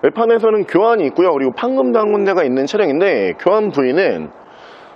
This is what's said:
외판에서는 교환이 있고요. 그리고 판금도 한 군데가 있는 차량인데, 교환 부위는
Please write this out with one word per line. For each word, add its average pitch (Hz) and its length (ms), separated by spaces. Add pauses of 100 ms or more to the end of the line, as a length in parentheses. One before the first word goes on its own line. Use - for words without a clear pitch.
외판에서는 220 640
교환이 208 420
있고요. 175 260
그리고 135 200
판금도 254 480
한 214 120
군데가 196 300
있는 135 240
차량인데, 156 720
교환 208 320
부위는 131 580 (680)